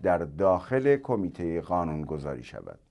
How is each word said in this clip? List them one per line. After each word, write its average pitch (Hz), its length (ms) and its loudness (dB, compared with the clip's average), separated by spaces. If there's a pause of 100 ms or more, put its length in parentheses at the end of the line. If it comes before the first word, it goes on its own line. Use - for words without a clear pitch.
در 90 140 4
داخل 92 800 2
کمیتهٔ 87 640 -2
قانونگذاری 76 800 -2
شود. 50 360 -14 (120)